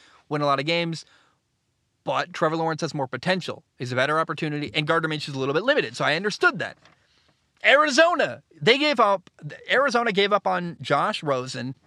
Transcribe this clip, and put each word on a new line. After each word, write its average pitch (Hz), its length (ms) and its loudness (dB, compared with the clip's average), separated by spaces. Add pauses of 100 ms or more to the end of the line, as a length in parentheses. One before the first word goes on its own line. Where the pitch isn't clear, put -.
(300)
win 151 100 -2
a 147 60 0
lot 139 120 2
of 139 60 -4
games. 165 400 -2 (1000)
But 147 300 -4
Trevor 160 240 0
Lawrence 160 240 -2
has 160 140 -4
more 139 120 -4
potential. 147 580 -4 (140)
He's 127 140 -8
a 123 40 -2
better 147 220 2
opportunity, 151 540 -4
and 156 140 -2
Gardner 160 240 0
Minshew's 151 240 -6
a 135 40 -6
little 135 140 -2
bit 175 120 0
limited, 208 300 0
so 139 120 -2
I 143 100 2
understood 208 440 0
that. 110 180 -8 (840)
Arizona, 277 800 4 (160)
they 214 200 4
gave 294 200 2
up, 202 300 2 (420)
Arizona 233 400 2
gave 202 220 2
up 202 140 0
on 175 340 -4
Josh 151 420 0
Rosen, 127 520 -4 (120)